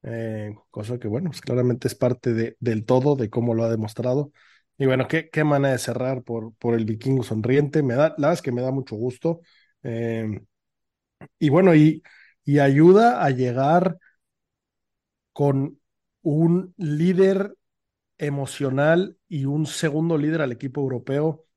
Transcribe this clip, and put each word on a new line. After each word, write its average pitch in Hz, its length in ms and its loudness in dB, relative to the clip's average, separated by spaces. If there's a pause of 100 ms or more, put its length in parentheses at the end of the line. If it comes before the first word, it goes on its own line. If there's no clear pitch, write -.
eh, 110 520 -10 (160)
cosa 120 280 -10
que, 120 100 -8
bueno, 147 200 -4
pues - 140 -12
claramente 123 460 -2
es - 60 -6
parte 123 380 -2
de, 113 260 -4
del 110 280 -2
todo, 131 300 2
de 117 120 -2
cómo 117 240 -2
lo 113 120 0
ha 113 60 0
demostrado. 123 640 -4 (460)
Y 139 80 0
bueno, 131 220 0
qué, 160 200 -2
qué 156 160 0
manera 139 280 2
de 123 60 -2
cerrar 127 440 -6
por, 113 320 -10
por 117 200 0
el 113 120 0
vikingo 120 360 -2
sonriente. 135 600 0
Me 123 140 -2
da, 151 140 2
la 147 180 -2
verdad 170 60 2
es - 80 -8
que 131 100 -6
me 123 100 -4
da 131 80 -4
mucho 131 260 -8
gusto. 127 440 -6 (420)
Eh, 113 580 -6 (1000)
y 156 120 0
bueno, 175 240 6
y, 156 280 6 (440)
y 143 140 2
ayuda 180 600 6
a 151 60 2
llegar 135 680 0 (1400)
con 143 440 0 (440)
un 170 560 0
líder 190 760 0 (600)
emocional 143 1000 -2 (100)
y 139 160 -6
un 147 220 -2
segundo 160 500 -2
líder 151 240 -2
al 131 120 -4
equipo 127 280 -8
europeo 139 640 -4 (120)